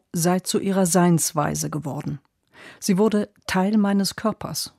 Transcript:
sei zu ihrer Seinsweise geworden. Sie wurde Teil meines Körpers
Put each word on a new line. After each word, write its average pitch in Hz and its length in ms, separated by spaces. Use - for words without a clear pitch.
sei 175 280
zu - 180
ihrer 190 280
Seinsweise 156 840
geworden. 151 500
Sie 185 180
wurde 214 300
Teil 196 300
meines 202 400
Körpers - 640